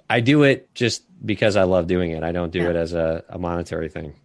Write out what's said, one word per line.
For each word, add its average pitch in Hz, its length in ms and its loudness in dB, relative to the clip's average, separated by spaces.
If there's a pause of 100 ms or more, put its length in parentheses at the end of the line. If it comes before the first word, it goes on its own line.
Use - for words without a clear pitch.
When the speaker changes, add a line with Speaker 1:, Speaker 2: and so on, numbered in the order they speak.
(160)
Speaker 1:
I - 40 4
do 143 220 4
it - 320 2
just - 300 -2 (200)
because 104 320 0
I 98 80 6
love 90 220 2
doing 90 260 0
it. 80 120 -6
I 85 80 -2
don't 87 180 -4
do 90 100 -4
Speaker 2:
Yeah. 87 100 0
Speaker 1:
it 85 60 0
as 85 180 -4
a, 82 340 -2
a - 100 -14
monetary 85 520 -6
thing. 78 240 -12 (100)